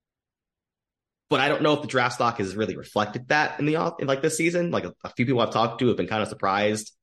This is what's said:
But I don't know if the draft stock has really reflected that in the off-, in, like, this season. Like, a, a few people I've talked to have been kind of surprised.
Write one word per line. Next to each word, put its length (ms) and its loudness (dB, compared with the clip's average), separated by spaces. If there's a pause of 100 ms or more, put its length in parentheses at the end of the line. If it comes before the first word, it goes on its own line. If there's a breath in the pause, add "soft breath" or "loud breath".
(1300)
But 120 2
I 80 4
don't 140 0
know 120 4
if 80 -2
the 60 -10
draft 280 2
stock 220 0
has 180 -4
really 200 -2
reflected 520 -4
that 320 0
in 60 0
the 100 2
off-, 240 -2
in, 60 -4
like, 160 0
this 140 0
season. 340 0
Like, 140 -2
a, 100 -10 (100)
a 60 -12
few 160 -2
people 140 2
I've 120 2
talked 280 0
to 80 4
have 80 2
been 120 -2
kind 140 0
of 60 -2
surprised. 640 0 (100)